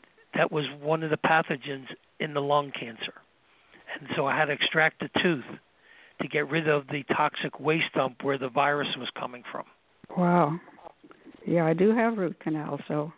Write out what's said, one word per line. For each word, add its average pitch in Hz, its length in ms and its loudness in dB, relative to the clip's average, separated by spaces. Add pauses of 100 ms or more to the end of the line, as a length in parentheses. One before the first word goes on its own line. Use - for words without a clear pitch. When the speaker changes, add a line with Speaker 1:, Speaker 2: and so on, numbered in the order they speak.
(360)
Speaker 1:
that 165 160 2
was 151 140 -2 (160)
one 156 220 0
of 156 60 -2
the 151 80 0
pathogens 143 720 0 (320)
in 151 140 -6
the 143 80 -2
lung 143 360 2
cancer. 113 360 -10 (840)
And - 160 -16
so 147 100 0
I 135 120 0
had 151 80 4
to 147 80 0
extract 156 460 2
the 165 100 -6 (120)
tooth 165 220 2 (760)
to 143 80 -4
get 147 200 -2
rid 156 200 0
of 143 180 2
the 143 160 -6 (120)
toxic - 440 0
waste 156 340 0
dump 131 300 0
where 139 140 0
the 131 120 -4
virus 143 380 2 (100)
was 123 120 -8 (100)
coming 123 320 -10
from. - 120 -8 (520)
Speaker 2:
Wow. 175 420 4 (880)
Yeah, 165 200 4
I 160 80 4
do 190 200 4
have 226 240 2
root 175 220 -4
canal, 151 480 -4
so 151 300 -2